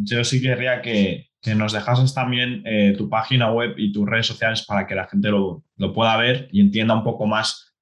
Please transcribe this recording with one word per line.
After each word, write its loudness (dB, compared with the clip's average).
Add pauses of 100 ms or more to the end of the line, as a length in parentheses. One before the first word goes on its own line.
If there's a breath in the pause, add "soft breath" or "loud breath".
yo 0
sí 0
querría 0
que, 0 (160)
que -2
nos 0
dejases 2
también, -2
eh, 2
tu -4
página 2
web 0
y -2
tus -2
redes 0
sociales -2
para -2
que -6
la -4
gente 0
lo, 0 (120)
lo -2
pueda 2
ver 0
y 2
entienda 4
un -2
poco -4
más -4